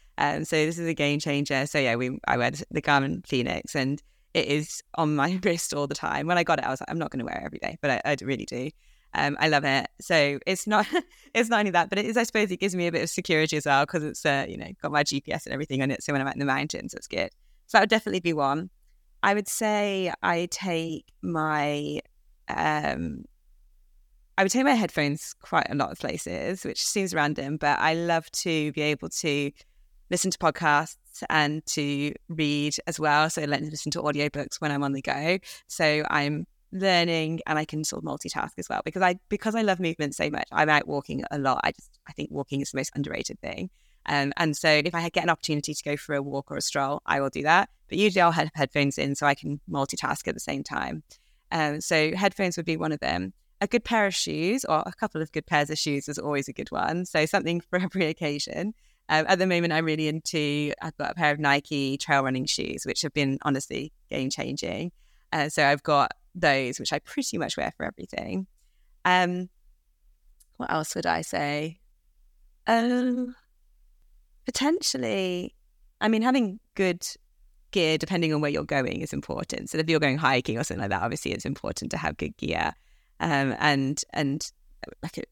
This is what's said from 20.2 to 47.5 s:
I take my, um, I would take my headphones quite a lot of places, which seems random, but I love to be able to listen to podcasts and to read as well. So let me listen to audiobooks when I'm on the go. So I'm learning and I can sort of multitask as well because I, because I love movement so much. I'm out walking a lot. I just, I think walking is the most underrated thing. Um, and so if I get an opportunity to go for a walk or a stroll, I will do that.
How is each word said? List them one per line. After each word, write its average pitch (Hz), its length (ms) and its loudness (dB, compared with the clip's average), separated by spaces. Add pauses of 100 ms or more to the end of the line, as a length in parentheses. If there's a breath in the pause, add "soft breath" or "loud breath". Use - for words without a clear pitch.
I 175 300 0
take 165 540 -4 (160)
my, 151 800 -2 (480)
um, 85 800 -2 (1120)
I 196 60 4
would 190 80 2
take 254 140 2
my 285 80 6
headphones 160 680 0
quite - 280 0
a - 60 -4
lot 127 160 0
of - 80 -12
places, 175 640 -4
which - 180 -4
seems 190 320 0
random, 147 440 -2
but 143 220 2
I 160 140 2
love 170 380 0
to 156 400 0
be 151 100 -4
able 151 280 0
to 143 420 0 (580)
listen 180 220 0
to - 60 -4
podcasts 156 580 2 (340)
and 151 380 2
to 143 460 -2 (140)
read 147 480 0 (120)
as 165 120 -4
well. 151 300 4
So 160 140 -4
let 143 180 0
me 151 80 -6
listen 151 240 -6
to - 80 -2
audiobooks 143 580 -2
when 151 120 -2
I'm 143 120 0
on 139 100 0
the 135 80 -4
go. 151 360 0 (300 loud breath)
So 151 420 2
I'm 151 380 0 (260)
learning 165 760 2
and 156 120 2
I 156 60 -2
can 156 180 -4
sort - 200 -4
of 160 60 -6
multitask 143 480 -4
as - 120 -8
well - 140 -2
because 180 180 -4
I, 180 180 4 (100)
because 214 260 -2
I 226 60 0
love 190 180 2
movement 160 360 -2
so 156 140 0
much. - 220 -4
I'm 156 180 4
out 151 180 4
walking 147 440 -4
a 151 60 -4
lot. 135 260 2
I - 80 2
just, - 360 -12
I - 60 -18
think - 180 -8
walking 139 300 -4
is - 100 -8
the 139 60 -6
most 135 180 -4
underrated - 460 -6
thing. - 280 -8 (380)
Um, 143 300 0
and 160 200 0
so 160 120 2
if 151 260 4
I 170 140 -2
get 175 140 0
an 175 60 2
opportunity 151 440 -2
to - 100 -8
go 147 120 -2
for 147 200 -4
a 139 60 0
walk 139 300 -6
or 139 60 -8
a 143 40 -2
stroll, 139 440 0
I 143 160 2
will 135 80 0
do 151 140 -4
that. 170 260 6 (180)